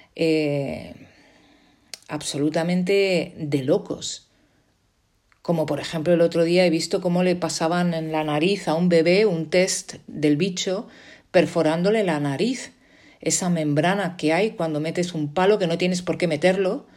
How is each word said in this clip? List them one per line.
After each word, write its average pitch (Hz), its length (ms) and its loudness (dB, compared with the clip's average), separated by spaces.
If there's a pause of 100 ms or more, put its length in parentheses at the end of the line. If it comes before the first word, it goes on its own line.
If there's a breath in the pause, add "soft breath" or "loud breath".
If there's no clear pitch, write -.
(160 soft breath)
eh, 147 800 -2 (1160 soft breath)
absolutamente 175 1300 0
de 147 260 -2
locos. - 680 -4 (1120)
Como 165 240 -2
por 143 140 -4
ejemplo 165 340 -2
el 170 80 4
otro 170 220 2
día 175 220 4
he 175 40 4
visto 165 320 -2
cómo 180 220 0
le 185 120 2
pasaban 175 580 -2
en 160 180 -4
la 156 120 -2
nariz 156 440 0
a 156 80 0
un 180 140 2
bebé 175 360 4
un 165 240 -2
test 185 460 0 (120)
del 147 300 0
bicho 190 500 -2 (440 loud breath)
perforándole 175 720 2
la 160 160 0
nariz. 143 540 -2 (480 soft breath)
Esa 180 280 -2
membrana 165 680 0
que 156 160 0
hay 208 180 2
cuando 160 280 -4
metes 170 340 -4
un 147 200 -4
palo, 196 240 4
que 190 100 0
no 165 100 -2
tienes 180 240 -2
por 160 160 -4
qué 175 100 0
meterlo, 185 580 0 (120 soft breath)